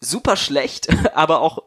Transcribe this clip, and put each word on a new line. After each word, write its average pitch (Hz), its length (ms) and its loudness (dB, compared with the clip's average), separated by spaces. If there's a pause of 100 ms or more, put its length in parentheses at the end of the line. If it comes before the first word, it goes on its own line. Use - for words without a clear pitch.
super 220 340 0
schlecht, - 540 -4 (120)
<laughs> - 140 0
aber 156 240 4
auch - 280 -2